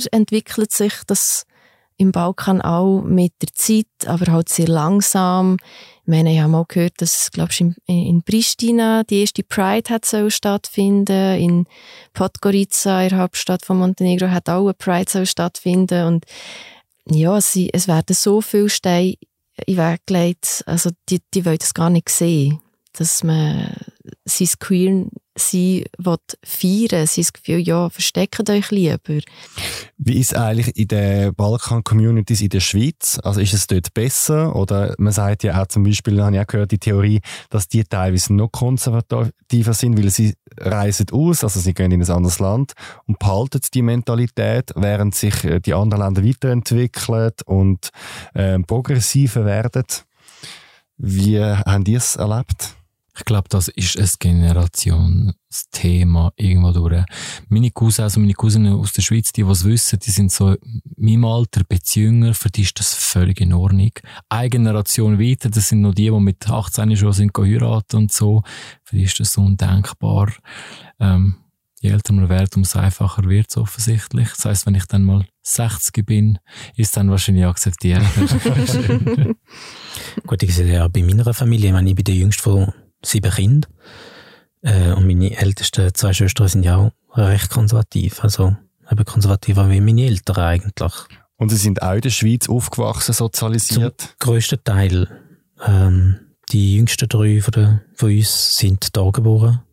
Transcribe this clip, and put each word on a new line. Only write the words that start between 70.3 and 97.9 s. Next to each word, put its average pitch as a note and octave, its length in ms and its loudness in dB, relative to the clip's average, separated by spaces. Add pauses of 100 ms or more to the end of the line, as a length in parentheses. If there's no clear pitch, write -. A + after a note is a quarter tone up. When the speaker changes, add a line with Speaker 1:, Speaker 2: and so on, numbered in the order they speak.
Speaker 3:
Ähm, F#2+ 360 2 (460)
je G2+ 80 0
älter G#2 240 0
man F#2+ 160 2
wird, F#2+ 260 0
umso G2 240 0
einfacher G2 480 0
wird's G2+ 300 0
offensichtlich. A2+ 720 -2
Das - 160 -8
heisst, G#2 220 -2
wenn G2+ 80 2
ich F#2+ 100 0
dann G2 180 0
mal G2 220 2 (160)
sechzig - 640 -4
bin, G#2+ 340 2 (360)
ist - 200 -2
dann G2+ 140 2
wahrscheinlich F#2+ 360 2
akzeptiert. F2+ 580 0
<laughs> A#3+ 1300 0 (920)
Speaker 4:
Gut, G#2 160 -2
ich F2+ 120 2
sehe F2 180 2
ja E2+ 140 2
bei F2 160 0
meiner A2+ 300 2
Familie, A#2 340 2
ich F#2 60 4
meine, F#2 160 4
ich F#2+ 60 2
bin F#2+ 100 0
der F#2 100 0
jüngste F#2+ 280 2
von G2+ 300 2 (300)
sieben G2+ 280 -2
Kindern. B2 400 2 (880)
Äh, F#2 300 2
und F#2 160 4
meine F#2 280 2
ältesten G2 580 0
zwei G2 200 0
Schwestern F#2+ 340 2
sind F2+ 160 2
ja F2+ 140 4
auch G2+ 140 4 (260)
recht G2+ 320 2
konservativ. G#2 720 0
Also G2 320 2 (360)
eben G#2+ 140 2
konservativer G2 680 2
wie G2 100 4
meine A2+ 240 4
Eltern F#2 320 -2
eigentlich. F2 560 -2 (440)
Speaker 2:
Und G#2+ 120 0
sie A2 80 2
sind G2 240 0
auch F#2 140 -2
in A2 60 0
der B2+ 100 -2
Schweiz A2 360 0
aufgewachsen, A#2 680 -2
sozialisiert? A#2 880 -2
Speaker 4:
Zum - 80 -16 (100)
grössten A#2 440 0
Teil. F2+ 440 0 (580)
Ähm, F#2+ 540 4 (320)
die G2+ 240 2
jüngsten A2+ 340 2
drei G#2+ 320 2
von - 120 -2
der, G#2+ 280 4 (140)